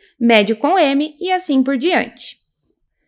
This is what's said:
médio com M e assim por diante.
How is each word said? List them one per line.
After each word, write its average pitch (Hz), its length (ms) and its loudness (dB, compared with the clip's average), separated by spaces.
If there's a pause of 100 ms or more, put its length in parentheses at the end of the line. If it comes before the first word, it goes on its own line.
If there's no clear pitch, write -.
(180)
médio 226 380 2
com 302 240 0
M 294 400 0
e 349 100 -6
assim 359 320 0
por 262 160 -2
diante. 285 600 -4 (720)